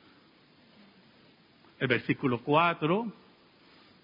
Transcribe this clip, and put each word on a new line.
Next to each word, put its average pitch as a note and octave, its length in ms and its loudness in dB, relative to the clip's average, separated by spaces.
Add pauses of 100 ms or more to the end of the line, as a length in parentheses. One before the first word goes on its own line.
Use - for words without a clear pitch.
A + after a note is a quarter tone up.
(1800)
El C#3 80 -4
versículo B2+ 540 0
cuatro E3+ 680 0 (920)